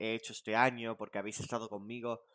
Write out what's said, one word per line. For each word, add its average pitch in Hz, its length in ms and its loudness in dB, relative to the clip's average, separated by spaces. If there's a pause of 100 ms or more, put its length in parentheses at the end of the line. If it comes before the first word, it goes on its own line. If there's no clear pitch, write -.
he 110 120 0
hecho 113 200 -4
este 110 240 0
año, 117 400 4
porque 107 220 -4
habéis 101 200 -4
estado 113 300 -2
conmigo 113 520 -4 (140)